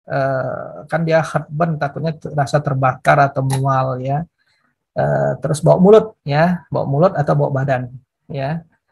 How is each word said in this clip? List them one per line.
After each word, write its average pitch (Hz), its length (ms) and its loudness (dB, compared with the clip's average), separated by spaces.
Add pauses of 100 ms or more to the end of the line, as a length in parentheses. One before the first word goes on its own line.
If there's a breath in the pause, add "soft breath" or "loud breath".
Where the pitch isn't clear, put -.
eh, 135 880 -6
kan 160 160 -2
dia 160 160 4
heartburn, 156 560 -4
takutnya 151 400 -4
t-, - 160 -10
rasa 143 240 0
terbakar 139 720 2
atau 135 160 -4
mual, 131 560 0
ya. 139 240 -4 (640)
Eh, 71 480 -2
terus 156 240 -4
bau 151 160 4
mulut, 214 480 6
ya, 160 400 0
bau 135 160 -4
mulut 151 320 2
atau 147 160 0
bau 147 160 2
badan, 131 400 -2 (400)
ya. 147 320 -6 (320)